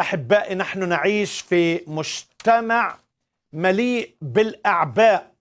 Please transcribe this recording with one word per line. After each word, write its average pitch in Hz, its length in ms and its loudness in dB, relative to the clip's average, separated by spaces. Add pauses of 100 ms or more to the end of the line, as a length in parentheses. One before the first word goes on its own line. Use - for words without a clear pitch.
أحبائي، 190 540 0
نحن 185 340 -4
نعيش 190 520 -2
في 170 460 0
مجتمع 226 1120 -2 (540)
مليء 196 680 0
بالأعباء 180 1200 0